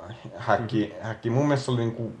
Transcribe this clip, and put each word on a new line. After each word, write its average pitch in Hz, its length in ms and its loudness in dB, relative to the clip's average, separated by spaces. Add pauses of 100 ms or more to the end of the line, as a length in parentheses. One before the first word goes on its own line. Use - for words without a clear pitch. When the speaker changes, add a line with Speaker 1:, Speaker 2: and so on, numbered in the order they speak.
(380)
Speaker 1:
häkki, 104 600 2
Speaker 2:
Mhm. 110 100 -8
Speaker 1:
häkki? 113 220 -4
Mun 135 160 4
mielestä 143 200 2
se 131 60 0
oli 120 80 2
niinku 113 400 -2